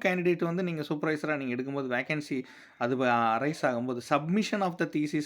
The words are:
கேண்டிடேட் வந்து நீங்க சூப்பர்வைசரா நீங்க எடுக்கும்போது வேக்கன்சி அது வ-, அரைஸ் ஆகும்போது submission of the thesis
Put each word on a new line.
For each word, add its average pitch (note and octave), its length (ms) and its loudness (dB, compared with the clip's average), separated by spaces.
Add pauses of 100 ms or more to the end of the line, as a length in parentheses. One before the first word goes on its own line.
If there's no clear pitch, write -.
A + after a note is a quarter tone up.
கேண்டிடேட் F3+ 400 2
வந்து E3+ 180 0
நீங்க E3 200 -2
சூப்பர்வைசரா D3+ 540 -2
நீங்க C3 180 -2
எடுக்கும்போது C3+ 320 -4
வேக்கன்சி C3+ 560 -2 (360)
அது B2 180 0
வ-, B2+ 120 2
அரைஸ் A#2 540 2
ஆகும்போது B2 380 0 (100)
submission F3+ 500 2
of F3+ 180 0
the E3 100 2
thesis D3+ 380 -2